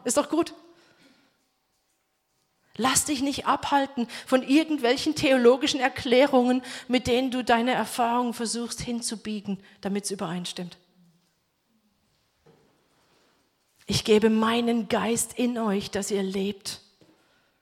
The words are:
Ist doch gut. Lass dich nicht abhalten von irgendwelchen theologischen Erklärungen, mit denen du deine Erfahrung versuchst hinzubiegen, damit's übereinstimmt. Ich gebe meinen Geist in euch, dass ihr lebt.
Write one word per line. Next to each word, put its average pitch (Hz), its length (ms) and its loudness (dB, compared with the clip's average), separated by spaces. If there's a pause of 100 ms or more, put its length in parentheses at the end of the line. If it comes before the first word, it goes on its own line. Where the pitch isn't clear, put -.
Ist 247 140 0
doch 285 120 0
gut. 320 240 0 (2250)
Lass 262 280 0
dich 277 160 -2
nicht 277 260 -2
abhalten 269 600 0 (200)
von 262 160 4
irgendwelchen 285 720 2
theologischen 262 640 4
Erklärungen, 254 840 4 (280)
mit 247 180 0
denen 254 240 0
du 254 100 -4
deine 240 300 2
Erfahrung 233 600 0
versuchst 233 480 -6
hinzubiegen, 214 840 -6 (160)
damit's 202 320 -4
übereinstimmt. 180 680 -8 (3000)
Ich - 160 -2
gebe 214 260 4
meinen 226 600 0
Geist 226 440 -2
in 247 240 -2
euch, 208 320 -2
dass 196 220 -6
ihr 196 120 -2
lebt. 196 580 -6 (800)